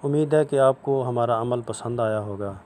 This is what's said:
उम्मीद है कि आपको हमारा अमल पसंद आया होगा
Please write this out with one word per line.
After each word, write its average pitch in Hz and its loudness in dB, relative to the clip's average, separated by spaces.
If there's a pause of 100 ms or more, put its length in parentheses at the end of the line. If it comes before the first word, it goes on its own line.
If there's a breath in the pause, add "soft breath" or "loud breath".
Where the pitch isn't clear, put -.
उम्मीद 147 0
है 151 6
कि 147 -2
आपको 135 2
हमारा 120 0
अमल 123 -2
पसंद 117 -6
आया 110 0
होगा 101 -8